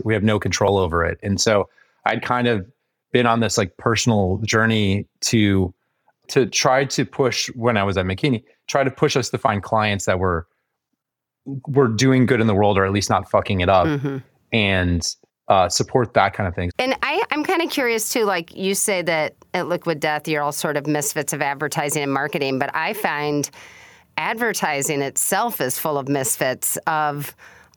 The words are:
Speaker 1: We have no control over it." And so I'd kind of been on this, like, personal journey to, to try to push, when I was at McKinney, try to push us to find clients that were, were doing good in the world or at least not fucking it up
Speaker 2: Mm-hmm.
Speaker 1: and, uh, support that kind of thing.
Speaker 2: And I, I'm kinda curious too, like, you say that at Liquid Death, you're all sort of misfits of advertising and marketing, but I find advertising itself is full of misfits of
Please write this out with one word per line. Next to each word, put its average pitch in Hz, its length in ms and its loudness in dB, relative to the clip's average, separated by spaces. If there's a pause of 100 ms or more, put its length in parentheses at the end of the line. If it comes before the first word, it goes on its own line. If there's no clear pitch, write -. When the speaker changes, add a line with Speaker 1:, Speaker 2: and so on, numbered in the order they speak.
Speaker 1:
We 110 80 0
have 104 100 0
no 107 160 2
control 98 380 0
over 85 260 0
it." 82 200 -2
And 101 180 -2
so 104 260 2 (380)
I'd 113 160 0
kind 120 260 0
of 104 180 0 (460)
been 123 140 4
on 117 160 4
this, 107 160 0
like, 98 200 -2
personal 104 680 2
journey 107 640 2 (140)
to, 98 520 2 (540)
to 131 180 2
try 135 400 2
to 131 200 -2
push, - 500 -2
when 120 220 0
I 98 60 2
was 98 140 0
at 92 80 0
McKinney, 110 380 0 (240)
try 139 160 0
to 135 80 0
push - 240 0
us 123 140 0
to 127 100 -4
find 101 240 0
clients 107 420 0
that 95 140 0
were, 90 260 -2 (1200)
were 135 200 4
doing 127 400 4
good 123 120 4
in 110 60 2
the 107 80 4
world 101 240 4
or 95 80 4
at 95 60 0
least 101 180 0
not 95 180 0
fucking 95 340 0
it 90 80 2
up 95 180 6
Speaker 2:
Mm-hmm. 139 300 -2 (340)
Speaker 1:
and, 92 640 0 (320)
uh, 92 200 6
support 110 460 -2
that 98 220 2
kind 101 120 -2
of 85 60 -4
thing. 90 240 -4
Speaker 2:
And 427 240 0
I, 311 300 -2
I'm 294 120 0
kinda 339 220 0
curious 233 480 -2
too, 226 120 0
like, 175 300 -2
you 190 200 -2
say 190 260 0
that 160 320 -2 (220)
at 165 120 -2
Liquid 165 320 -2
Death, 151 280 -2
you're 151 160 -2
all 147 80 -2
sort 147 260 -4
of 143 80 -4
misfits 147 480 -2
of 143 80 -6
advertising 147 640 -2
and 139 100 -2
marketing, 139 460 -2
but 135 160 -2
I 165 180 -4
find 147 560 -4 (680)
advertising 160 840 -4
itself 196 600 -2
is 127 180 -4
full 151 180 -2
of 135 100 -4
misfits 135 800 -2
of 147 500 -2 (400)